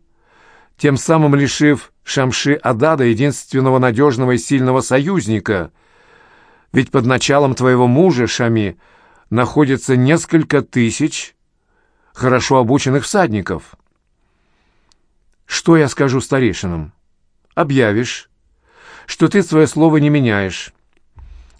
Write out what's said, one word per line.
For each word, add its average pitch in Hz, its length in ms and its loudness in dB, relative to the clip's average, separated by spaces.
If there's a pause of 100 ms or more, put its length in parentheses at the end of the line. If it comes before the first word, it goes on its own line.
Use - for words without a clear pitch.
(760)
тем 147 200 0
самым 156 380 2
лишив 143 560 0 (140)
Шамши-Адада 135 960 -2
единственного 131 760 0
надежного 127 520 0
и 123 60 0
сильного 127 440 0
союзника. 110 920 -2 (1000)
Ведь 131 200 -2
под 131 140 0
началом 131 500 0
твоего 123 320 2
мужа, 127 400 2
Шами, 113 500 -2 (520)
находится 127 680 0
несколько 151 680 0
тысяч - 720 -4 (800)
хорошо 127 440 0
обученных 131 460 0
всадников. 104 720 -4 (1700)
Что - 320 2
я 147 100 2
скажу 131 340 -2
старейшинам? 92 720 -4 (600)
Объявишь, 123 760 -2 (760)
что - 220 -2
ты 190 140 2
свое 156 240 2
слово 156 320 2
не 147 120 2
меняешь, 104 640 -2 (880)